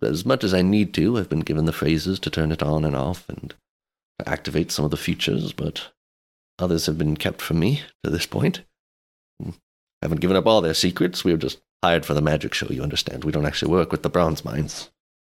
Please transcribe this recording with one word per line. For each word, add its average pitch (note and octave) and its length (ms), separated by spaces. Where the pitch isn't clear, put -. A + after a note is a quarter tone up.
as D#2 240
much C3 180
as F#2 80
I F#2 100
need G2 320
to. G#2 240
I've F2+ 120
been D#2 100
given D#2 240
the D#2+ 80
phrases D#2+ 480
to - 100
turn D#2 220
it D#2 100
on D#2 220
and D2 100
off C2+ 360
and - 240
to - 100
activate D#2 420
some D2+ 140
of D2+ 60
the D#2+ 80
features, - 540
but - 380
others F2 280
have D#2+ 120
been D2+ 180
kept - 240
from E2 200
me C3 200
to - 60
this - 160
point. - 340
Haven't D#2 180
given F#2 160
up F#2 100
all A2 140
their D#2+ 140
secrets. - 500
We're F2 140
just - 220
hired E2+ 220
for - 100
the D2 80
magic D2+ 300
show, - 160
you B1+ 140
understand. - 420
We D2+ 80
don't D2+ 140
actually D2 260
work F2 180
with D#2+ 120
the D2+ 80
bronze E2 340
mines. - 460